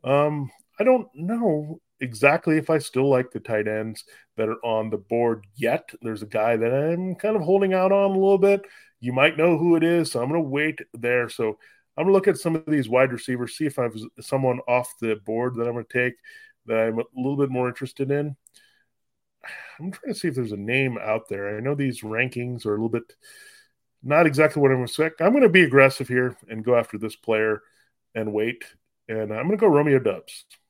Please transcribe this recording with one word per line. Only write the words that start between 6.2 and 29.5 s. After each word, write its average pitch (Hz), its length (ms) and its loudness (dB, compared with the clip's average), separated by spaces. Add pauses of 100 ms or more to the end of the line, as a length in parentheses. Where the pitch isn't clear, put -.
a 107 40 -12
guy 113 300 0
that 113 140 0
I'm 170 440 -2
kind 214 220 -2
of 180 60 0
holding 190 300 2
out 190 200 2
on 196 180 2
a 190 80 0
little 196 200 4
bit. 196 240 4 (380)
You 123 120 -4
might 147 260 2
know 165 180 4
who 170 200 4
it 160 80 2
is, 170 260 2
so 120 100 -2
I'm 127 80 -2
gonna 165 120 0
wait 147 400 -2 (140)
there. 120 340 -2
So 110 300 -4 (380)
I'm 156 80 -2
gonna 190 80 4
look 190 160 4
at 156 100 0
some 165 180 -2
of 160 100 -6
these 147 220 0
wide 127 240 2
receivers, 120 440 -6
see 156 100 -4
if 143 120 -6
I've 120 160 -4
s-, - 320 -14
someone 131 420 -2
off 123 320 0
the 110 240 -2
board 120 300 -4
that 117 120 -4
I'm 120 80 -4
gonna 117 100 -8
take 123 320 -2 (500)
that 113 120 0
I'm 113 200 0
a 117 60 -4 (120)
little 135 200 -2
bit 139 140 0
more 127 180 -2
interested 131 420 -8
in. 143 260 -2 (1400)
I'm 185 140 -10
trying - 200 -10
to - 60 -8
see 175 100 -4
if 135 60 -4
there's 117 180 -4
a 104 60 -8
name 120 400 -2
out 107 300 -4
there. 101 280 -6
I 107 40 -8
know 139 140 -4
these 139 280 -4
rankings 120 640 -6
are 107 40 -2
a 104 120 -2
little 113 60 -2
bit 117 260 -6 (880)
not 151 240 4
exactly 151 340 2
what 135 120 6
I'm 127 100 0
expecting. 160 440 -2
I'm 220 60 6
gonna 262 160 6
be 180 140 6
aggressive 135 460 6
here 123 280 0 (140)
and 110 140 -10
go 123 100 4
after 113 240 0
this 107 180 -8
player 110 460 0 (520)
and 107 200 -4
wait. 113 300 -4 (440)
And 110 240 -6
I'm 117 140 -6
gonna 208 100 0